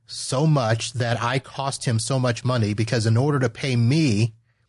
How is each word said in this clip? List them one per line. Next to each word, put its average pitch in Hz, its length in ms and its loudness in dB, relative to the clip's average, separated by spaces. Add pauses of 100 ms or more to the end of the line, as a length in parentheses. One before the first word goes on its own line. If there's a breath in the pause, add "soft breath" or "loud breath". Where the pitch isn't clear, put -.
so - 400 -2
much 117 460 0
that 117 280 -2
I 123 200 -2
cost - 440 -8
him 117 140 0
so 135 220 -2
much 123 240 -2
money 120 280 0
because 110 320 0
in 110 120 4
order 143 240 2
to 127 80 2
pay 131 260 -4
me 120 600 2 (340)